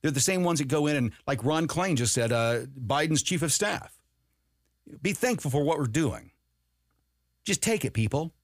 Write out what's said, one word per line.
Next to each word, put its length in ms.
They're 100
the 80
same 240
ones 160
that 80
go 180
in 80
and, 180
like 160
Ron 240
Klain 300
just 180
said, 160
uh, 360
Biden's 460
chief 180
of 100
staff. 460
Be 120
thankful 360
for 140
what 140
we're 80
doing. 440
Just 180
take 240
it, 80
people. 400